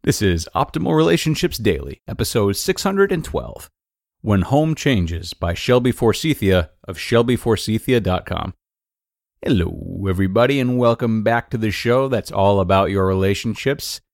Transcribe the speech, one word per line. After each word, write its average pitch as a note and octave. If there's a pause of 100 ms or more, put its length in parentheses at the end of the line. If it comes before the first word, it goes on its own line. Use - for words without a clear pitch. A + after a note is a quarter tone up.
This -
is F2
Optimal -
Relationships E3
Daily, C#2
episode G2+
six -
hundred G3
and F3
twelve, - (520)
When G2+
Home D#3
Changes E2+
by F2
Shelby B2
Forsythia G2+ (160)
of F2
shelby A#2+
forsythia A2+
dot F2+
com. F2+ (880)
Hello, F2
everybody, G2+
and B2
welcome A#2
back A2+
to A#2+
the A2
show A#2+
that's A#2+
all G2+
about F#2+
your G2
relationships G2 (120)